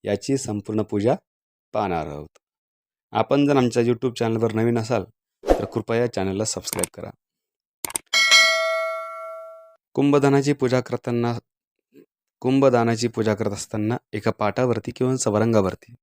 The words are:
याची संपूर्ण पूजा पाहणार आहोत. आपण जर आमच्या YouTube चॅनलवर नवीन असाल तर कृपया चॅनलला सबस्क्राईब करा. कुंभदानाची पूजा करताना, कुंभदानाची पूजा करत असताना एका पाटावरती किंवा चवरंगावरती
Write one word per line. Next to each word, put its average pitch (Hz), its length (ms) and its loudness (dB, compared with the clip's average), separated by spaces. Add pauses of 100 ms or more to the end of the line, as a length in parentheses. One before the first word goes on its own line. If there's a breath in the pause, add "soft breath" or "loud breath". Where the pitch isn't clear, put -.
याची 104 340 -2
संपूर्ण 107 440 -4
पूजा 104 340 0 (580)
पाहणार 90 340 -2
आहोत. 73 300 -12 (720)
आपण 139 360 2
जर 143 100 4
आमच्या 123 260 2
YouTube 120 300 0
चॅनलवर 113 400 -2
नवीन 117 240 0
असाल 113 260 -2 (400)
तर - 220 4
कृपया 117 420 -2
चॅनलला 98 380 -2
सबस्क्राईब - 480 -4
करा. - 160 -12 (2750)
कुंभदानाची 139 600 4
पूजा 127 280 2
करताना, 120 520 -4 (1040)
कुंभदानाची 120 680 4
पूजा 110 280 0
करत 101 160 -4
असताना 107 460 -4 (160)
एका 107 180 -2
पाटावरती 110 600 -2
किंवा 127 240 -2
चवरंगावरती 107 880 0